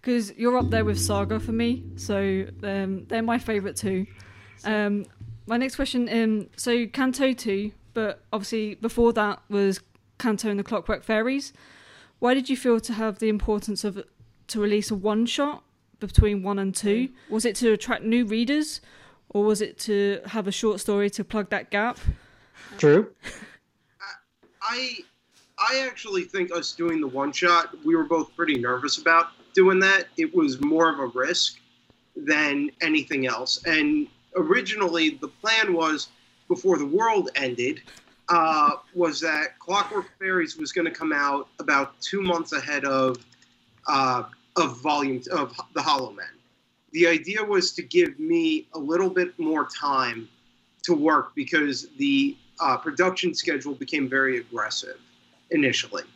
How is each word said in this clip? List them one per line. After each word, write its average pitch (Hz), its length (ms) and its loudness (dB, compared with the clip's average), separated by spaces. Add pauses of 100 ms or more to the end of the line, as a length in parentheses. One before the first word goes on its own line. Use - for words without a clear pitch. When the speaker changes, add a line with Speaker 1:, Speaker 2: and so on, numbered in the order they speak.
Speaker 1:
'cause 233 340 0
you're 247 220 2
up 247 120 0
there 226 140 2
with 202 140 0
Saga 202 400 0
for 220 140 -4
me, 233 320 0 (120)
so, 196 500 -2 (180)
um, 196 420 -4
they're 226 160 -2
my 233 160 0
favorite 202 380 -4
too. 190 300 -2 (580)
Um, 208 420 0 (400)
my 226 100 -2
next 262 200 -2
question, 247 320 0
um, 220 480 0
so 240 300 0
Kanto 262 460 0
two, 208 380 -4 (240)
but 220 380 -4
obviously 214 420 -4
before 233 380 2
that 214 360 0
was 202 320 2 (380)
Kanto 214 320 -2
and 202 80 -2
the 196 60 -4
Clockwork 214 400 -4
Fairies. 247 480 -2 (640)
Why 247 160 4
did 269 160 -2
you 262 60 2
feel 233 240 2
to 226 140 -8
have 214 260 -4
the 220 80 2
importance 208 560 -2
of, 196 180 -6 (460)
to 220 120 -4
release 208 300 0
a 214 60 -2
one-shot 233 680 0 (380)
between 208 420 4
one 202 160 -2
and 196 160 -4
two? 226 360 0 (200)
Was 220 140 -2
it 220 120 0
to 233 160 4
attract 214 300 -2
new 233 220 2
readers, 240 560 0 (480)
or 208 160 0
was 214 180 2
it - 180 -8
to 202 460 0
have 202 220 -6
a 196 40 -4
short 208 280 0
story 202 300 0
to 202 140 -8
plug 208 260 -6
that 196 200 -6
gap? 220 280 -2 (800)
Speaker 2:
Drew? 156 320 6 (1500)
Speaker 3:
I, 240 360 -6 (600)
I 262 280 0
actually 202 380 -4
think 180 280 -4
us 170 200 -4
doing 165 280 -2
the 143 60 -2
one-shot, 147 800 2
we 165 120 4
were 160 80 2
both 156 300 -2
pretty 156 240 0
nervous 123 400 -2
about 165 300 4 (260)
doing 190 260 8
that. 190 260 4 (100)
It 160 180 0
was 139 260 2
more 160 300 4
of 143 100 -4
a 131 60 -2
risk 131 520 -2 (580)
than 147 540 0 (100)
anything 151 460 0
else. 120 380 -2
And 151 420 2 (300)
originally, 185 760 2 (100)
the 143 80 -8
plan 214 460 0
was, 156 340 0 (400)
before 180 300 2
the 143 80 -2
world 196 480 2
ended, 127 480 -2 (460)
uh, 160 440 4 (220)
was 160 260 0
that 156 380 -2
Clockwork 196 480 -2 (120)
Fairies 185 380 -2
was 151 160 -8
gonna 165 180 0
come 156 220 -4
out 143 360 0 (100)
about 143 420 0
two 196 220 -4
months 170 300 -2
ahead 139 320 -4
of, 131 340 0 (680)
uh, 131 380 2 (320)
of 123 260 0
volume, 139 400 0 (100)
of 143 220 -4 (200)
The 147 80 -4
Hollow 135 300 -2
Men. - 140 -16 (640)
The 170 140 4
idea 175 380 0
was 196 280 0
to - 100 -8
give 151 360 2
me 160 560 0
a 165 40 -10
little 170 320 0
bit 180 280 -2
more 156 280 -2
time 127 600 -4 (540)
to 175 120 2
work 151 400 2
because 143 540 -2 (100)
the, 139 380 2 (220)
uh, 135 200 2
production 180 560 0
schedule 143 400 -4
became 135 340 -4
very 131 300 0
aggressive 110 600 -8 (520)
initially. 123 520 0 (140)